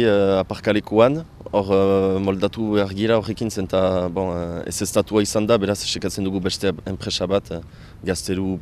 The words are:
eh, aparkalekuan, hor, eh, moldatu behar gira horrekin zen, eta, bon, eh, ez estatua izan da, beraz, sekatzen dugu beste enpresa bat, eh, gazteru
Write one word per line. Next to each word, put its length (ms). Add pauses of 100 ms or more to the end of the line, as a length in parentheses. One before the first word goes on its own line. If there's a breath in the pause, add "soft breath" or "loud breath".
eh, 320
aparkalekuan, 840 (300)
hor, 160
eh, 500
moldatu 600
behar 180
gira 220
horrekin 320
zen, 160
eta, 420
bon, 240
eh, 340
ez 140
estatua 400
izan 260
da, 120
beraz, 260
sekatzen 400
dugu 160
beste 320 (140)
enpresa 400
bat, 240
eh, 100 (420 loud breath)
gazteru 600